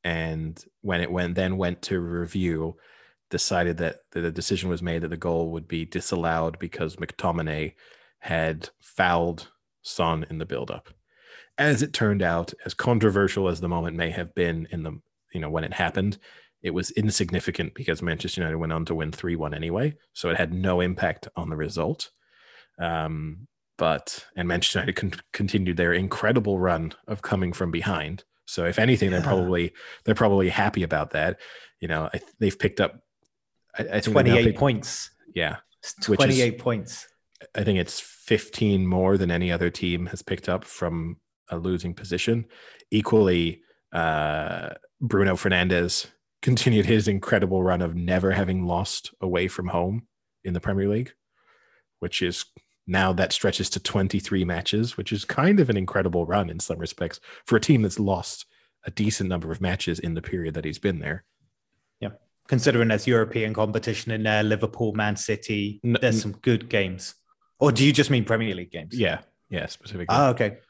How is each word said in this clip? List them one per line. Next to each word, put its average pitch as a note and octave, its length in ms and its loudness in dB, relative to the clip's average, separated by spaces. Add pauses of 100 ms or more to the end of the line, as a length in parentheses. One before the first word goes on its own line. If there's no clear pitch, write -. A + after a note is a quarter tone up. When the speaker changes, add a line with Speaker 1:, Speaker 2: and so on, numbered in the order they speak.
Speaker 1:
And D#2+ 580 -4 (200)
when F2+ 180 0
it F2 120 -4
went, F2+ 240 -2
then F#2 200 0
went F2+ 260 -2
to F#2+ 160 -2
review, E2+ 760 -2 (540)
decided F2 480 0
that E2 220 -4 (120)
the E2+ 180 -2
decision F2+ 380 -4
was E2+ 140 -4
made E2+ 180 -4
that E2 80 -6
the E2+ 80 -6
goal E2 360 -2
would E2 140 -8
be E2 200 -6
disallowed E2 720 -4
because E2 380 -8
McTominay D#2+ 760 -4 (460)
had D#2+ 500 -4 (140)
fouled E2+ 680 0 (340)
Son E2 460 -2
in D#2+ 100 -8
the D#2+ 80 -8
build-up. - 420 -8 (680)
As C#3 240 4
it D3 120 -2
turned G#2 280 2
out, E2+ 300 0 (140)
as - 80 -8
controversial G2+ 760 4
as E2 120 -2
the F2 80 -2
moment E2+ 280 -2
may E2+ 140 -2
have E2 240 -8
been E2 360 0
in E2 120 -6
the, D#2 180 -8 (320)
you F2 80 -6
know, D#2 100 -6
when D#2+ 140 -2
it D#2+ 80 -8
happened, F#2+ 460 0 (440)
it F2+ 80 -4
was E2+ 220 -4
insignificant F2+ 800 -2
because - 280 -4
Manchester E2+ 380 -4
United D#2+ 180 -2
went D#2+ 140 -4
on E2 140 -2
to E2 80 -4
win D#2 180 -4
three E2+ 240 -4
one D2+ 180 -4
anyway, F#2 420 -2 (180)
so - 160 -4
it E2+ 60 0
had E2+ 180 -2
no F#2 260 2
impact F2+ 560 -2
on E2 140 -6
the D#2 60 -4
result. D#2+ 540 -4 (680)
Um, D#2+ 680 -6 (320)
but, - 460 -2 (120)
and F2 120 -2
Manchester F2+ 320 0
United F#2 140 -2
con-, - 260 -4 (120)
continued F#2 440 0
their F2 160 2
incredible G2 640 2
run E2 340 0 (140)
of G#2 160 -8
coming F#2 300 -2
from F2 180 -2
behind. E2 540 -4 (220)
So - 180 -4
if F2 140 0
anything, G#2+ 320 4
they're F2+ 100 2
Speaker 2:
Yeah. E2 60 -2
Speaker 1:
probably, F2+ 460 2 (320)
they're A2 100 4
probably G2 340 6
happy G2 340 2
about D#2+ 280 0
that. D#2 280 0 (420)
You E2+ 80 -6
know, D#2+ 240 -2
I, - 80 -6 (180)
they've G2+ 200 2
picked - 220 0
up, - 200 0 (800)
I, - 40 -4
I - 20 -2
think - 60 -8 (140)
they've - 20 -2
now A3 60 0
Speaker 2:
Twenty-eight A#2+ 320 6
Speaker 1:
picked A2+ 140 -2
Speaker 2:
points. - 520 0 (240)
Speaker 1:
Yeah. E2 220 -2 (260)
Speaker 2:
It's - 260 -8
Speaker 1:
Which G3+ 120 4
is C#3 40 8
Speaker 2:
twenty-eight B2+ 340 4
points. - 480 -4 (480)
Speaker 1:
I G#2 100 -2
think G2 140 4
it's - 220 -2
fifteen - 840 0
more F#2 320 4
than F#2 120 2
any F2 220 0
other F2 180 2
team F2 360 -2
has F#2 160 -10
picked - 260 -6
up F2+ 160 -2
from E2 540 -6 (320)
a F2 80 -6
losing F2 360 -4
position. A2 520 -2 (440)
Equally, F#2 720 4 (300)
uh, D#2 800 -2 (300)
Bruno G2 340 4
Fernandes F2+ 720 2 (360)
continued A2+ 440 4
his A2 220 4
incredible F#2+ 540 2
run F2+ 200 2
of E2 120 -2
never F2+ 380 2
having F#2 340 0
lost F2 540 -4
away F2+ 280 0
from F2 200 -6
home F#2 380 0 (380)
in F#2 100 -2
the F2 60 -2
Premier G2 280 0
League, A2+ 240 0 (880)
which - 220 -4
is F2 220 -2 (420)
now F#2 260 2
that F2+ 200 2
stretches - 380 0
to F2+ 100 -4
twenty-three G2 640 0
matches, G#2 520 -2
which - 160 -6
is G2+ 120 -4
kind F#3+ 360 4
of C3+ 80 4
an A2+ 80 2
incredible F#2 480 0
run F2+ 260 0
in D#2+ 80 -10
some - 200 -6
respects E2+ 420 -8 (240)
for A#2 120 4
a A2 40 6
team B2+ 220 6
that's G2 180 0
lost G2 460 -2 (380)
a - 60 -6
decent G#2 380 0
number E2+ 240 -2
of - 80 -8
matches F2+ 380 -2
in E2+ 160 -4
the D#2+ 80 -4
period E2 320 -4
that D#2+ 100 -6
he's D2+ 140 -6
been F#2 220 0
there. C#2+ 240 -6 (760)
Speaker 2:
Yeah. G2+ 100 -6 (380)
Considering A#2+ 400 4
there's G#2+ 180 2
European A2+ 460 2
competition G#2+ 600 -2
in A2 100 -2
there, G#2+ 220 2
Liverpool, G#2+ 500 0
Man G#2+ 220 0
City, G#2 680 -4
Speaker 1:
N-, A#2+ 160 2
Speaker 2:
there's A#2 160 4
Speaker 1:
n- A2 40 2
Speaker 2:
some G#2 120 -6 (100)
good A#2 260 2
games. F#2 460 -2 (440)
Or C#3+ 140 6
do B2+ 120 4
you D3 80 8
just C#3 180 4
mean B2 140 4
Premier A2+ 300 0
League F2+ 160 -10
games? F2 260 -10
Speaker 1:
Yeah. F#2 240 0 (280)
Yeah, F2+ 180 -6
specifically. F#2 480 -6
Speaker 2:
Oh, C#3 160 6
okay. A#2 280 0 (120)